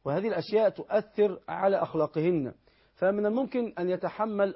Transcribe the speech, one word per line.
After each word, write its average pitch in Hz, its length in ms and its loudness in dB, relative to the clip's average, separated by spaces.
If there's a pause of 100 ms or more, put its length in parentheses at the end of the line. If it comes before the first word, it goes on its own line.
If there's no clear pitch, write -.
وهذه 175 240 -2
الأشياء 208 400 2
تؤثر 208 800 0
على 190 280 0
أخلاقهن، 156 760 0 (420)
فمن 202 320 0
الممكن 240 520 -2
أن 175 120 0
يتحمل 202 640 -2